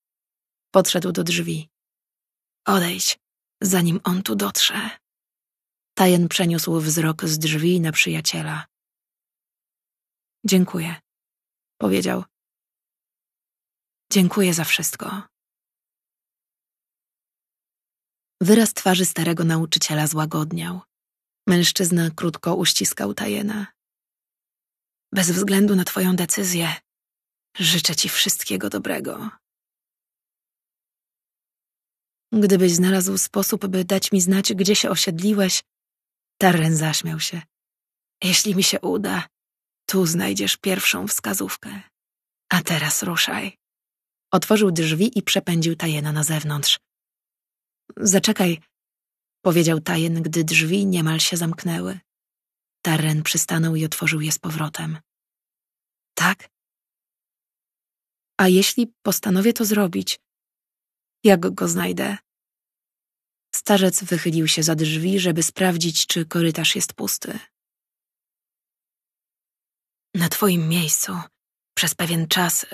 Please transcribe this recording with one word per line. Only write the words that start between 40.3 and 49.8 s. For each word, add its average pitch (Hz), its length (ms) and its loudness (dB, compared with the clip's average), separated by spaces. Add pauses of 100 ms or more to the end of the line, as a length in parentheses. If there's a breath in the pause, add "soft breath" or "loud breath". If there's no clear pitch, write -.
pierwszą 190 500 -2
wskazówkę. 202 760 -6 (640)
A 180 140 2
teraz 151 400 -2
ruszaj”. 185 540 -4 (760)
Otworzył 202 380 4
drzwi 165 480 0
i 190 40 0
przepędził 165 540 0
Tajena 151 360 -4
na 151 120 -2
zewnątrz. 151 540 -2 (1200)
„Zaczekaj”, 185 640 0 (840)
powiedział 165 360 4